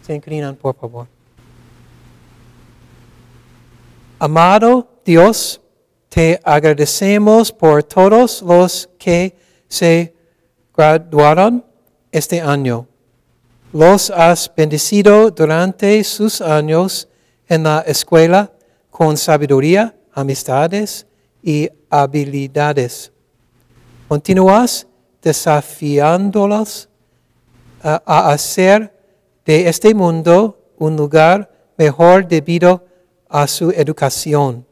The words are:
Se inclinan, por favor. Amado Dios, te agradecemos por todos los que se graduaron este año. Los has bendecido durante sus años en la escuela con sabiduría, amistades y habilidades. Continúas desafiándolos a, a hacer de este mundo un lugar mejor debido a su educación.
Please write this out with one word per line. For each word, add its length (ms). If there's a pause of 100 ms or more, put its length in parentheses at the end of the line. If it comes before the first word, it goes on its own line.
Se 120
inclinan, 400
por 220
favor. 320 (3000)
Amado 680 (160)
Dios, 560 (480)
te 360
agradecemos 1040
por 320
todos 600
los 460 (100)
que 360 (320)
se 480 (600)
graduaron 880 (480)
este 280
año. 460 (880)
Los 380
has 440
bendecido 760
durante 760
sus 360
años 680 (400)
en 160
la 160
escuela 720 (380)
con 260
sabiduría, 800 (160)
amistades 920 (360)
y 260 (200)
habilidades. 1200 (960)
Continúas 800 (340)
desafiándolos 1700 (960)
a, 220
a 280
hacer 640 (500)
de 240
este 260
mundo 680 (180)
un 180
lugar 540 (260)
mejor 520
debido 560 (440)
a 180
su 240
educación. 1000